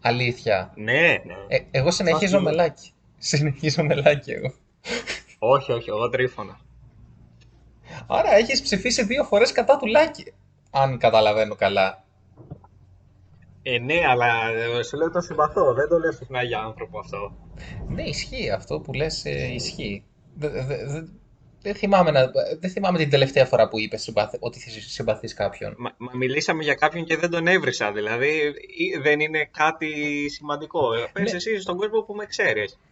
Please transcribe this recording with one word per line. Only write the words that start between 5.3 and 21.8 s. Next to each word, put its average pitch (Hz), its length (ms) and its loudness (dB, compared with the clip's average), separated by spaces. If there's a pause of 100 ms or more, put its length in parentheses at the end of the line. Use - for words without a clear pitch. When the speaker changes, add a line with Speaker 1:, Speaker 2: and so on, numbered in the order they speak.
Speaker 2:
Όχι, 131 340 4
όχι, 117 180 -4
εγώ 110 180 2
Τρίφωνα. 123 520 0 (1500)
Speaker 1:
Άρα - 280 4
έχεις 233 280 4
ψηφίσει 233 420 0
δύο 247 200 0
φορές 208 280 4
κατά 254 240 4
του 269 100 -4
Λάκη, 302 460 2 (380)
αν 135 280 0
καταλαβαίνω 107 560 4
καλά. 98 500 2 (1600)
Speaker 2:
Ε, 127 160 -2
ναι, 143 300 0
αλλά, 123 180 4 (520)
ε, 117 40 -2
σου 123 140 -8
λέω, 165 140 0
το 170 100 -2
συμπαθώ. 151 540 2
Δεν 139 140 0
το 170 100 4
λέω 160 140 0
συχνά 127 300 -6
για 117 180 -2
άνθρωπο 110 380 -10
αυτό. 101 380 -10 (520)
Speaker 1:
Ναι, 170 140 -6
ισχύει 254 480 -8
αυτό - 300 -6
που - 120 -12
λες, 151 320 -4
ε, 139 300 -6
ισχύει. 107 500 -8 (300)
Δε-, 147 140 -6
δε-, 127 140 -6 (240)
δε-, 147 160 -8 (600)
δεν 202 120 -6
θυμάμαι 196 360 4